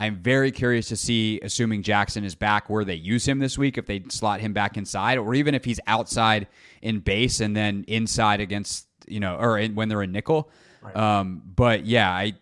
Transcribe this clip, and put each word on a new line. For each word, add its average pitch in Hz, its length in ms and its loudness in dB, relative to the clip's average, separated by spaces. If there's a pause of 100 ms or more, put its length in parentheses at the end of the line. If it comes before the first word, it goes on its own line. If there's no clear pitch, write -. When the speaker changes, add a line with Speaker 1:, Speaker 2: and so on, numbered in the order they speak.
Speaker 1:
I'm 107 160 -2
very 131 340 2
curious 120 380 0
to 113 80 -4
see, 110 460 0
assuming 110 400 -2
Jackson 101 420 0
is 92 100 -6
back, 104 340 0
where 107 160 0
they 95 100 -4
use 98 340 -2
him 139 100 0
this 135 180 -2
week, 135 220 0
if - 80 -8
they 101 220 -4
slot 104 320 -2
him 107 120 -4
back 101 240 -2
inside, 104 420 0
or 113 160 -2
even 147 200 2
if 127 100 -4
he's 117 220 -2
outside 110 640 2 (340)
in 110 160 -2
base 104 400 0
and 107 180 0
then 104 300 0
inside 110 540 2
against, 101 480 -6 (180)
you 107 140 -6
know, 92 160 -2
or 113 220 2
in, 107 180 -2
when 110 120 0
they're 104 140 0
in 92 80 -4
nickel. 151 400 0 (340)
Speaker 2:
Right. 95 100 -16
Speaker 1:
Um, 101 460 0 (160)
but 113 300 4
yeah, 110 240 4
I, 95 320 -2